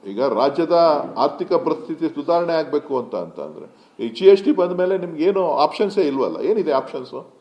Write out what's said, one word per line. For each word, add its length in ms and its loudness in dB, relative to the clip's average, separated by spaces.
ಈಗ 160 -4
ರಾಜ್ಯದ 500 0
ಆರ್ಥಿಕ 360 -2
ಪರಿಸ್ಥಿತಿ 560 -2
ಸುಧಾರಣೆ 440 0
ಆಗ್ಬೇಕು 460 -2
ಅಂತ, 160 -6
ಅಂತ 260 -8
ಅಂದ್ರೆ 460 -14
ಈ 40 -4
ಜಿ 180 2
ಎಸ್ 180 8
ಟಿ 80 2
ಬಂದ 200 2
ಮೇಲೆ 260 0
ನಿಮ್ಗೆ 260 -4
ಏನು 280 0
ಆಪ್ಷನ್ಸೇ 480 0
ಇಲ್ವಲ್ಲ. 360 0
ಏನಿದೆ 360 0
ಆಪ್ಷನ್ಸ್? 420 -4